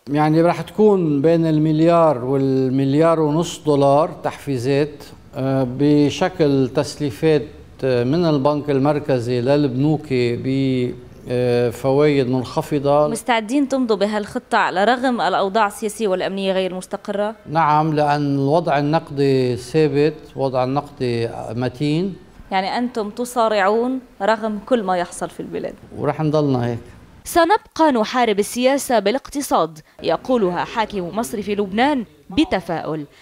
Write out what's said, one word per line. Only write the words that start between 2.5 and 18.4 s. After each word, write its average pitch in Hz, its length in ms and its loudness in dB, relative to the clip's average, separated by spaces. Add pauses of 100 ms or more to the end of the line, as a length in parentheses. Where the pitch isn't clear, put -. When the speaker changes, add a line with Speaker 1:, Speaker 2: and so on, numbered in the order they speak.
Speaker 1:
ونص 160 460 -2
دولار 143 440 4 (140)
تحفيزات، 139 800 -2 (320)
آه، 135 320 0 (120)
بشكل 147 960 2
تسليفات، 151 680 0 (400)
آه، 127 200 2
من 156 220 0
البنك 147 440 0
المركزي 131 720 0
للبنوك 143 680 0
ب، 123 800 0 (380)
آه، 123 400 0
فوايد 139 600 2
منخفضة. 143 800 0
Speaker 2:
مستعدين 233 640 -2
تمضوا 254 260 0
بهالخطة 247 640 -2
على 175 260 0
رغم 240 380 0
الأوضاع 190 460 0
السياسية 208 400 -6
والأمنية 185 460 -2
غير 185 220 -2
مستقرة؟ 202 600 -6 (140)
Speaker 1:
نعم، 156 440 2
لأن 147 420 0
الوضع 143 440 0